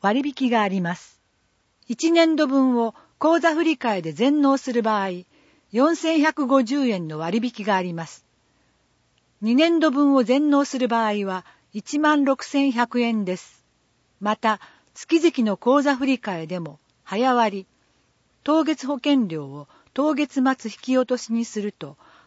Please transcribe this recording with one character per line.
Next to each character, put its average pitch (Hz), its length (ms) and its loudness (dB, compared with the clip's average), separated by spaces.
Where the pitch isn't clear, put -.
割 214 220 0
引 254 120 0
が 226 120 2
あ 208 60 0
り 190 120 -2
ま 175 140 -4
す。 - 260 -20
一 320 240 0
年 330 240 4
度 302 100 2
分 262 300 2
を 233 180 -2
口 330 220 2
座 320 140 2
振 320 80 -2
替 214 220 -2
で 160 120 -8
全 277 300 2
納 277 160 4
す 262 140 -6
る 233 100 0
場 214 200 0
合、 180 220 -8
四 285 240 2
千 320 240 0
百 311 260 0
五 269 160 4
十 262 260 0
円 180 200 -4
の 151 100 -10
割 175 240 -2
引 226 220 -8
が 202 120 0
あ 185 60 0
り 180 120 -6
ま 165 120 -8
す。 - 200 -20
二 220 140 0
年 330 260 4
度 311 100 4
分 277 240 2
を 262 80 4
全 269 280 2
納 285 140 4
す 269 140 -8
る 247 100 0
場 226 180 0
合 208 200 -4
は、 185 180 -8
一 254 260 -6
万 302 260 2
六 269 180 0
千 277 300 0
百 240 280 -2
円 226 240 -2
で 180 120 -4
す。 - 280 -20
ま 208 160 -2
た、 214 240 0
月 - 260 0
々 277 260 2
の 202 100 0
口 277 260 2
座 277 140 0
振 247 80 -4
替 180 320 -8
で 175 140 -8
も、 151 180 -14
早 247 300 0
割、 208 320 0
当 311 200 2
月 277 220 -4
保 285 80 -4
険 269 320 0
料 156 200 -8
を 143 220 -16
当 294 220 0
月 269 280 -2
末 254 280 0
引 - 100 -18
き 254 180 0
落 254 80 0
と 254 100 -2
し 233 160 -8
に 233 120 -2
す - 160 -10
る 202 120 -6
と、 143 240 -18